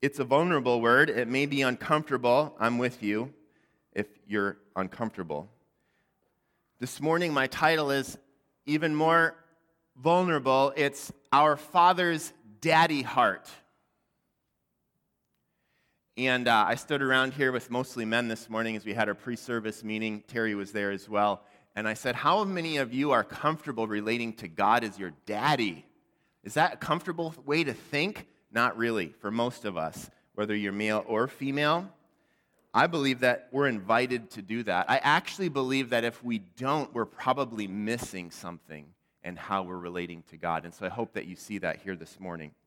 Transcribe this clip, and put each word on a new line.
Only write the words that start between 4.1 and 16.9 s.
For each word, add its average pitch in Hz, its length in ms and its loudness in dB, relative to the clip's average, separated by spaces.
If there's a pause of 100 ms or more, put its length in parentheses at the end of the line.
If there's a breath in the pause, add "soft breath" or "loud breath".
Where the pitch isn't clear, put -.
you're 98 300 -2 (180)
uncomfortable. 92 760 -6 (1300)
This 123 200 -8
morning, 165 340 0
my 131 120 2
title 156 440 2
is 135 280 -2 (460)
even 151 300 0
more 160 420 4 (600)
vulnerable. 139 800 4
It's 143 380 -2 (200)
Our 147 240 6
Father's 175 760 2 (300)
Daddy 160 400 4
Heart. 113 480 2 (2750)
And, 123 320 2
uh, 110 180 6
I 104 100 2
stood 139 260 -2